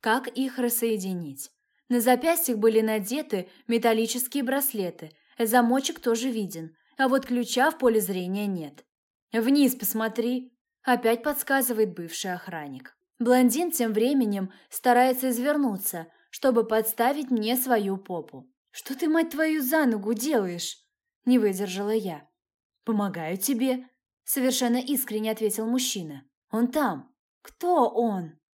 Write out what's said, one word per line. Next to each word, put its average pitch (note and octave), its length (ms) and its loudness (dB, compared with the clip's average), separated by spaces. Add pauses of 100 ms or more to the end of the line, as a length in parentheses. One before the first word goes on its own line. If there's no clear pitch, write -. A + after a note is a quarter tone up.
как A3+ 260 0
их C4 300 -4
рассоединить. F#3+ 920 -4 (360)
На A#3+ 140 2
запястьях B3+ 560 2
были A3 240 4
надеты A3 680 -2 (180)
металлические A#3 760 0
браслеты, A3 680 -4 (280)
замочек A#3+ 600 2
тоже A#3 300 0
виден, E3+ 460 -6 (220)
а C4+ 100 2
вот C4 180 2
ключа B3 460 0
в D#4 60 -12
поле A3+ 240 4
зрения F#3+ 460 -4
нет. E3 380 -8 (460)
«Вниз B3+ 440 4
посмотри», A3+ 760 -2 (320)
опять A#3 400 2
подсказывает B3+ 720 -2
бывший F3 380 -8
охранник. D3+ 600 -12 (240)
Блондин B3+ 520 4
тем A3+ 200 -2
временем G#3+ 600 0 (180)
старается B3+ 600 2
извернуться, A#3+ 800 -2 (240)
чтобы A#3 340 2
подставить A#3 640 0
мне A3+ 260 2
свою A3 420 0
попу. D#3+ 520 -10 (220)
«Что - 260 -12
ты, D#4+ 120 0
мать E4 220 2
твою, D#4 300 0
за C#4+ 240 2
ногу A3 280 0
делаешь?» G#3+ 640 -2 (480)
не B3 120 6
выдержала G3+ 540 0
я. F#3+ 360 -4 (580)
«Помогаю E3 520 -2
тебе», B3+ 480 -2 (380)
совершенно B3+ 540 0
искренне A#3 540 -2
ответил A3 340 -2
мужчина. F#3+ 580 -4 (280)
«Он A#3 160 2
там». A#3+ 460 -2 (280)
«Кто E4+ 480 2
он?» F#3+ 480 -2 (160)